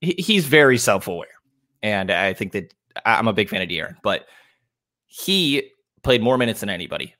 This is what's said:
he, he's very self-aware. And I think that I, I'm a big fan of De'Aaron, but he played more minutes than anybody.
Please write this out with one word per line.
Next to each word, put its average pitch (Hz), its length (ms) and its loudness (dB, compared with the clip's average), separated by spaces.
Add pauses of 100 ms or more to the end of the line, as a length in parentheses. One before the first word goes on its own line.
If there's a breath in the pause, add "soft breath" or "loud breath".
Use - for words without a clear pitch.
he, 170 180 -2
he's 196 280 0
very 135 320 6
self-aware. 92 500 -2 (560)
And 98 260 -2
I 95 220 0
think 92 180 -8
that 90 240 -8 (300)
I, 113 100 4
I'm 110 140 2
a 104 40 0
big 98 160 0
fan 92 140 -4
of 90 60 -6
De'Aaron, 80 340 -8
but 98 240 -4 (800 soft breath)
he 156 640 -2 (320)
played 123 180 2
more 127 160 2
minutes 117 220 -2
than 104 120 -8
anybody. 82 500 -8